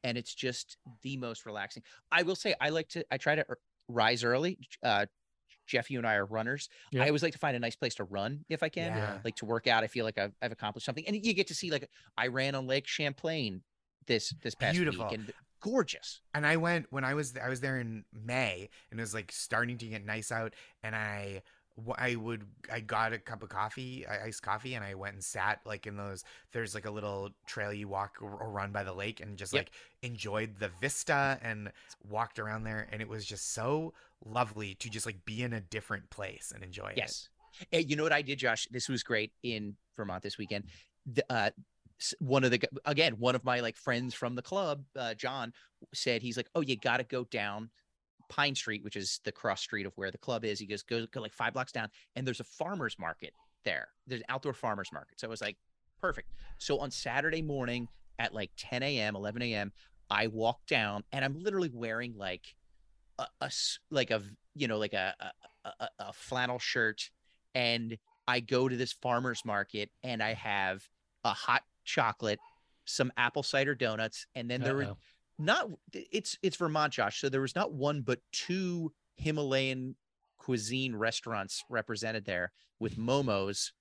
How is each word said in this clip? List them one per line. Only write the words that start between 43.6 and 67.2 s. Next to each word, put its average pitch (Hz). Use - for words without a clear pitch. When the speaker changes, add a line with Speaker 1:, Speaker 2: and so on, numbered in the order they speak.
Speaker 1:
like, 113
friends 123
from 123
the 123
club, 160
uh, 117
John, 127
said, 117
he's 120
like, 120
"Oh, 170
you 131
gotta 123
go 123
down 107
Pine 143
Street," 107
which 104
is 98
the 104
cross 98
street 101
of 92
where 95
the -
club 117
is. 104
He 104
goes, 101
"Go, 117
go, -
like, 107
five 117
blocks 131
down, 110
and 131
there's 123
a 120
farmer's 170
market 82
there. 82
There's 123
an -
outdoor 131
farmer's 104
market." -
So 110
I 113
was 110
like, 107
"Perfect." 185
So -
on 131
Saturday 147
morning 123
at, 117
like, 101
ten -
A 139
M, 107
eleven 104
A 120
M, 101
I 107
walk 110
down, 104
and 135
I'm 139
literally 185
wearing, 117
like, 95
a, -
a -
s-, -
like, 135
a 110
v-, 101
you 143
know, 110
like, 107
a, 95
a, 98
a, 117
a 98
flannel 123
shirt, 110